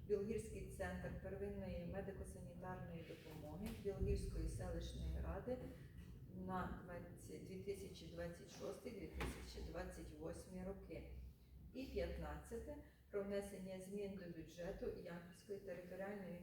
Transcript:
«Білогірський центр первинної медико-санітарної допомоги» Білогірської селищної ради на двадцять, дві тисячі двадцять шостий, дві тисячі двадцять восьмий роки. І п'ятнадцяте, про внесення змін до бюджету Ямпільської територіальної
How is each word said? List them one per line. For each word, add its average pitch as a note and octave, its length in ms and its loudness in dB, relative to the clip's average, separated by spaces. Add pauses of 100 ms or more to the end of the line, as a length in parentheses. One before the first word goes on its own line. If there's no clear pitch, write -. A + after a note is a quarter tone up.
«Білогірський G3+ 720 4
центр F3+ 340 2 (120)
первинної F#3+ 720 0
медико-санітарної F3+ 1120 -2
допомоги» D#3+ 640 -2 (140)
Білогірської - 640 6
селищної - 760 2
ради A3 320 2 (920)
на F#3 380 2
двадцять, E3+ 640 -6
дві F#3 120 -4
тисячі F#3 480 -2
двадцять E3+ 520 -2
шостий, - 340 -2
дві F#3 140 -2
тисячі - 560 0
двадцять E3+ 580 -2
восьмий F3+ 460 -2
роки. - 360 -4 (720)
І C4 80 -2
п'ятнадцяте, G3 960 0 (340)
про G3+ 120 4
внесення G3 580 2
змін G3 300 0 (100)
до F3 60 -4
бюджету E3+ 600 -2 (180)
Ямпільської F3 540 -6
територіальної F#3 840 -2